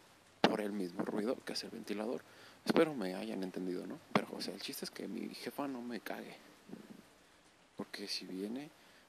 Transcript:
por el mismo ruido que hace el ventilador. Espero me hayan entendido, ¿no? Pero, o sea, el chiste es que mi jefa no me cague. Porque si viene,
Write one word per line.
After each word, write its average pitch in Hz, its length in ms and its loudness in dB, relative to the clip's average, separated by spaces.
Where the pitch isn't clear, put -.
por - 180 8
el 202 140 2
mismo - 320 0
ruido 107 400 2
que - 80 -2
hace - 140 -2
el - 40 -10
ventilador. 110 520 -2
Espero 160 280 8
me 92 220 0
hayan 104 280 -2
entendido, 90 440 -2
¿no? - 120 -6
Pero, - 220 4
o 78 80 -4
sea, 90 120 -4
el 95 80 -8
chiste - 220 -4
es - 80 -4
que - 160 -6
mi 90 260 -4
jefa 139 360 -2
no 127 120 -4
me 120 200 -4
cague. - 340 -6
Porque 101 320 -6
si - 160 -2
viene, 104 440 -2